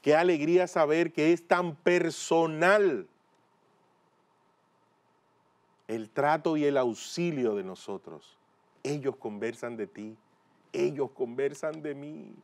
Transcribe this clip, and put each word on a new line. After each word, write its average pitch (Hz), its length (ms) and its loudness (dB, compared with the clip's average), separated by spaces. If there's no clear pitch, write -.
Qué 151 120 4
alegría 170 520 4
saber 160 480 2
que 156 180 4
es 170 160 0
tan 175 260 0
personal 170 1300 2
el 110 220 -6
trato 151 480 0
y 147 80 0
el 139 100 2
auxilio 127 760 -2
de 98 100 -4
nosotros. 92 720 -14
Ellos 139 340 -4
conversan 113 640 -8
de 104 80 -6
ti, 110 320 -14
ellos 135 360 -2
conversan 139 680 -6
de 147 120 -8
mí. 147 500 -14